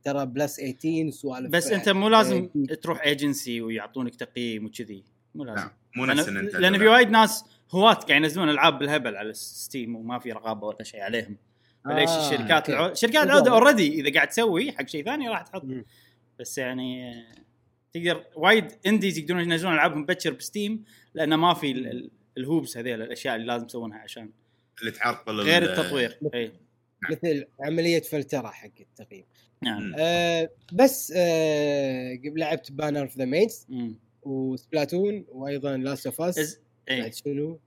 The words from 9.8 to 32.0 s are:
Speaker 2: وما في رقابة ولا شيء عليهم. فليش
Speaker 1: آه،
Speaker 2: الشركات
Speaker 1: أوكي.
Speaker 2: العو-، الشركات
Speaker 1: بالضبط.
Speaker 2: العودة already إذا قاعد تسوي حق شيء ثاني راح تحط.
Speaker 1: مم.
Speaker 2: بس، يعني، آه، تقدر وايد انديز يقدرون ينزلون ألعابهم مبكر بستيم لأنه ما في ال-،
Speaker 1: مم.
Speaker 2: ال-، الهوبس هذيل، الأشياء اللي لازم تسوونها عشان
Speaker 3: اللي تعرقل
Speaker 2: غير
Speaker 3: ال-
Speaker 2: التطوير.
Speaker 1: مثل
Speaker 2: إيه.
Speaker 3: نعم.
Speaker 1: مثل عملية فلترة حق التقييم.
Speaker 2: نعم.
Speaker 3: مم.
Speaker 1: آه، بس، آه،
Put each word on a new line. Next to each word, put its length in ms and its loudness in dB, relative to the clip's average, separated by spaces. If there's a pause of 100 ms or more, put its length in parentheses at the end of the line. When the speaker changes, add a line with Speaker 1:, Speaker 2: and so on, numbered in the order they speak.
Speaker 2:
وما 240 -8
في 120 -10
رقابة 360 -6
ولا 160 -10
شيء 180 -14
عليهم. 360 -6 (480)
فليش 240 2
Speaker 1:
آه، 180 0
Speaker 2:
الشركات 420 2
Speaker 1:
أوكي. 20 0
Speaker 2:
العو-، 200 0
الشركات 360 2
Speaker 1:
بالضبط. 200 8
Speaker 2:
العودة 240 8
already 80 6
إذا 340 2
قاعد 140 4
تسوي 440 0
حق 160 -8
شيء 180 -8
ثاني 240 -4
راح 120 -4
تحط. 220 -12
Speaker 1:
مم. 220 -10 (540)
Speaker 2:
بس، 180 -10
يعني، 520 -6
آه، 160 -18 (680)
تقدر 300 -2 (120)
وايد 300 4 (220)
انديز 300 2
يقدرون 240 -2
ينزلون 320 0
ألعابهم 280 2
مبكر 320 -2
بستيم 500 -6 (300)
لأنه 220 0
ما 180 4
في 180 -2
ال-، 120 -6
Speaker 1:
مم. 80 -10
Speaker 2:
ال-، 180 -12 (280)
الهوبس 400 -2
هذيل، 240 -6
الأشياء 340 -6
اللي 120 -6
لازم 200 -4
تسوونها 300 -12
عشان 320 -18 (520)
Speaker 3:
اللي 100 -6
تعرقل 500 -4
Speaker 2:
غير 220 4
Speaker 3:
ال- 60 0
Speaker 2:
التطوير. 520 -2
Speaker 1:
مثل 140 -4
Speaker 2:
إيه. 160 -4 (520)
Speaker 3:
نعم. 80 -6
Speaker 1:
مثل 340 -2 (140)
عملية 420 0
فلترة 460 -6
حق 220 -18 (100)
التقييم. 460 -20 (360)
Speaker 2:
نعم. 200 -4
Speaker 3:
مم. 180 -8
Speaker 1:
آه، 500 0 (240)
بس، 420 2
آه، 1000 0